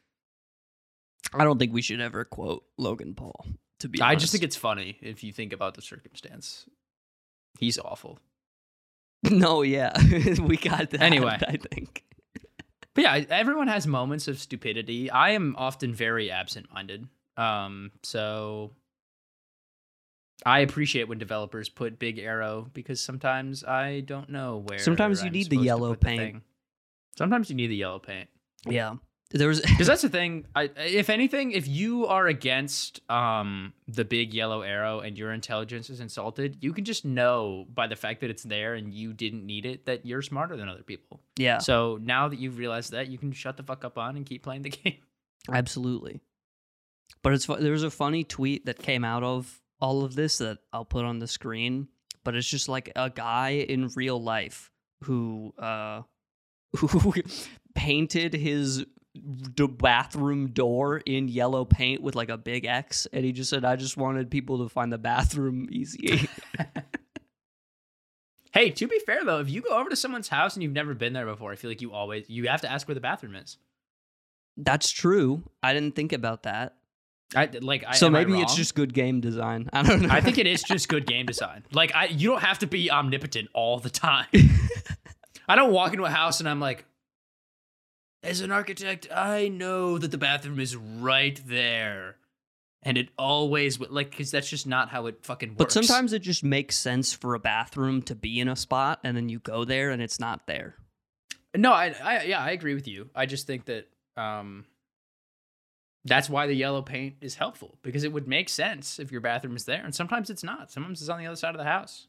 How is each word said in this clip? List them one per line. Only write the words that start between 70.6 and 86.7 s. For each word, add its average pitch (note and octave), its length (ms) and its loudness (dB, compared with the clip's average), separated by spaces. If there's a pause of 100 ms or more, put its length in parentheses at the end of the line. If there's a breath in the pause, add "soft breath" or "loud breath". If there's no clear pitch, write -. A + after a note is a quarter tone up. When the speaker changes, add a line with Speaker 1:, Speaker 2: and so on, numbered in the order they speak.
Speaker 2:
you've D3 100 -2
never D3 220 -2
been A#2 180 -2
there B2+ 120 -4
before, G#2+ 260 -8
I G2+ 40 -10
feel A#2 140 -12
like A2 120 -10
you A2+ 120 -10
always, G#2 360 -6
you A#2 180 -4
have D3 140 0
to A#2+ 100 -6
ask C#3 160 -6
where D3 80 -4
the B2+ 60 -8
bathroom B2+ 340 -6
is. - 220 -18 (1000)
Speaker 1:
That's C#3+ 340 2
true. F3 540 4 (180)
I C3 120 4
didn't D3 220 0
think D#3 180 -2
about A2+ 300 -4
that. A2 320 -6 (600)
Speaker 2:
I, C#3 140 6 (120)
like, C3 240 -2
I, A#2 60 -4
Speaker 1:
So C#3+ 160 8
Speaker 2:
am D#3 80 10
I D3+ 40 8
Speaker 1:
maybe F3+ 200 4
it's F3 120 2
Speaker 2:
wrong? D#3 60 2
Speaker 1:
just E3 160 0
good C#3 200 2
game B2+ 260 2
design. A2+ 500 -2
<laughs> - 40 -12
I C#3 100 4
don't F#3+ 200 8
know. E3+ 60 4
Speaker 2:
I C#3 120 6
think A#3+ 160 4
it G#3+ 100 4
is F#3 160 2
just - 240 0
good D3 180 2
game B2 200 -2
design. A2 480 -6
Like, D#3+ 200 4
I, D#3+ 120 4
you E3 260 2
don't B3 100 0
have G3 180 2
to G3+ 80 -2
be F3 220 0
omnipotent C3+ 640 0
all A#2+ 260 0
the A#2+ 100 -6
time. C#3 420 2
Speaker 1:
<laughs> - 1200 6
Speaker 2:
I F#3+ 60 10
don't B3 180 10
walk F3+ 180 4
into F#3+ 140 -2
a D#3 40 0
house D#3+ 300 2
and E3 100 -2
I'm D3 120 0
like, C3 240 -2 (1400)